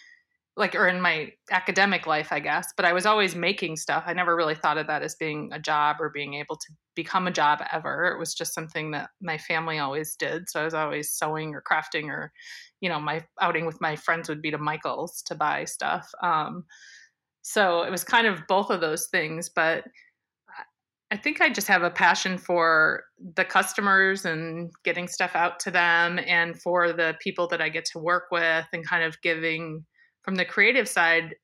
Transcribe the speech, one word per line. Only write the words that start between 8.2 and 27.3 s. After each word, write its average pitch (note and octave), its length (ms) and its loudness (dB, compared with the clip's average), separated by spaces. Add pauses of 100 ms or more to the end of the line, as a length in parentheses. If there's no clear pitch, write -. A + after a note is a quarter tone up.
just - 180 -8
something D#3+ 380 -6
that C#3+ 200 -8 (100)
my E3 160 -6
family D#3+ 420 -4
always C#3+ 380 -4
did. D#3+ 320 -6
So D#3 120 -4
I D#3 40 -2
was D#3+ 100 -4
always D3 360 -2
sewing D#3 440 -4
or - 80 -14
crafting D#3 460 -2
or, D3+ 240 -8 (480)
you F#3 80 -2
know, D#3 100 -2
my D3+ 260 -4 (160)
outing E3 240 0
with D#3 160 -6
my D#3 140 -2
friends E3 340 -2
would D3+ 120 -6
be D#3 100 -4
to C#3+ 80 -4
Michael's D3+ 640 -6
to E3+ 120 -8
buy D3+ 300 0
stuff. - 460 -4 (120)
Um, E3 420 0 (760)
so F3 420 2
it - 80 -4
was F3+ 120 -4
kind A#3 240 4
of E3+ 200 -2
both G3+ 220 2
of F#3 120 0
those D#3+ 260 -2
things, D#3+ 420 -2
but E3 360 0 (640)
I, - 140 -16 (480)
I G#3 60 -4
think D4+ 240 0
I D#4+ 80 6
just A3 180 -4
have F#3 160 6
a F3 80 2
passion F#3 460 4
for E3 640 4 (140)
the F#3 280 -2
customers G3 800 2
and E3 460 -6 (120)
getting F3 240 -2
stuff - 280 -2
out F3 260 2
to F#3+ 100 -6
them F3 540 4
and E3+ 360 2
for F3 320 2
the D#3+ 280 0
people F3 260 -2